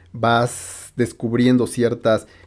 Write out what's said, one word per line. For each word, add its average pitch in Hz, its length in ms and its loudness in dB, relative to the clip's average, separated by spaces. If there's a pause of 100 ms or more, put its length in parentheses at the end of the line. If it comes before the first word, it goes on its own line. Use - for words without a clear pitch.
(120)
vas 117 840 -2
descubriendo 120 720 2
ciertas, 117 640 0 (200)